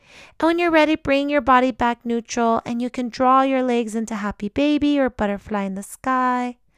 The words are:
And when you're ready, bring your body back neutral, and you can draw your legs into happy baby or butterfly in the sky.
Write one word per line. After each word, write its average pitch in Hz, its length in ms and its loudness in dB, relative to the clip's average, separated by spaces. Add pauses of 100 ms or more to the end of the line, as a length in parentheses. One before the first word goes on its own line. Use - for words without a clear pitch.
(400)
And 311 80 2
when 339 120 2
you're 349 120 2
ready, 311 240 4
bring 285 340 0
your 294 120 2
body 254 300 4
back 240 340 -4
neutral, 233 600 -2
and 240 160 -4
you 247 80 -4
can 247 200 -6
draw 262 320 2
your 269 220 0
legs 233 320 -2
into 226 200 -6
happy 208 340 -6
baby 294 500 2
or 254 100 2
butterfly 202 540 -4
in 190 120 -6
the 196 80 -10
sky. 247 760 -4 (200)